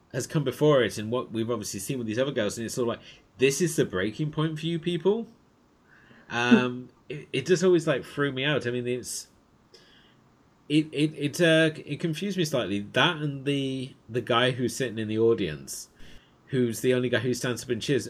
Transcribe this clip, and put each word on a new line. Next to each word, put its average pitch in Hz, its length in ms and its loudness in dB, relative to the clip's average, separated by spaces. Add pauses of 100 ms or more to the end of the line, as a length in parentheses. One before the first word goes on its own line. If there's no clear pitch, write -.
(140)
has 131 140 -4
come 151 160 0
before 139 400 4
it 101 160 0
and 107 120 -4
what 123 200 -2
we've 110 200 -2
obviously 98 280 -4
seen 135 180 -6
with 117 100 -4
these 110 120 -2
other 135 120 0
girls. 113 260 -2
And 113 80 -6
it's - 100 -8
sort 127 80 0
of 117 60 0
like, - 160 -6 (340)
this 139 200 4
is 175 160 2
the 139 80 4
breaking 110 480 -2
point 156 280 -2
for 160 80 -6
you 170 120 -2
people. 175 460 0 (1040)
Um, 123 600 2 (100)
<laughs> - 100 -20
it, 151 240 -12
it 135 140 -4
just 170 160 2
always, 175 240 4
like, 135 180 0
threw 143 260 -2
me 131 140 -4
out. 131 220 0
I 120 40 -2
mean, 123 160 -4
it's, 123 400 -6 (1400)
it, 151 220 4
it, 151 240 0
it, 147 260 -2
uh, 160 300 6 (140)
it 147 140 -6
confused 180 380 -4
me 170 80 2
slightly. 104 480 -2
That 156 240 2
and 139 280 -4
the, 135 480 -2 (160)
the 120 120 -2
guy 123 300 2
who's 120 240 -2
sitting 113 240 -4
in 110 80 -4
the 110 120 0
audience, 92 720 0 (580)
who's 120 340 0
the 127 120 4
only 127 160 2
guy 113 100 2
who 123 140 0
stands 120 300 -4
up 123 60 -10
and 110 120 -2
cheers. 131 280 0